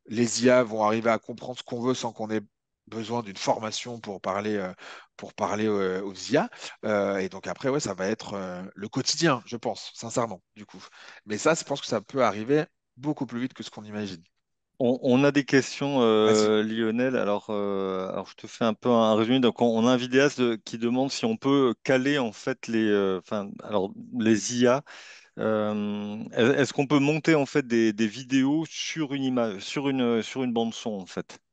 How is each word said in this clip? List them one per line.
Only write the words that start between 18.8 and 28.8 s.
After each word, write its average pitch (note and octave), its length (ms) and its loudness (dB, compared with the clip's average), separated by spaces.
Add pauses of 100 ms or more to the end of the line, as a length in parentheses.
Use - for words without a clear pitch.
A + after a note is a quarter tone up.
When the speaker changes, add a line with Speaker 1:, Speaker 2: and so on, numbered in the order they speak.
Speaker 2:
un A2 260 6
résumé. A2+ 240 4
Donc, A#2+ 220 2
on, A#2+ 60 4
on A2+ 200 4
a B2+ 40 6
un B2+ 60 6
vidéaste B2+ 440 2
de, A#2+ 140 2
qui A2 220 -12
demande B2+ 340 0
si - 120 -6
on A2+ 140 0
peut C3+ 460 2
caler, C3+ 340 2
en A#2+ 160 -2
fait, - 340 -8
les, A2 220 2
euh, G2 300 2
enfin, G2+ 300 -6 (140)
alors, G#2 300 -4 (260)
les A2 400 2
I B2 80 6
A. C3 160 4 (560)
Euh, G#2+ 840 -4 (100)
est, B2+ 280 4
est-ce B2+ 120 0
qu'on C#3+ 140 0
peut D3 120 4
monter, D3+ 360 2
en C#3+ 120 2
fait, C#3 200 0
des, A2+ 260 4
des G#2+ 140 0
vidéos C3+ 640 0
sur - 440 -6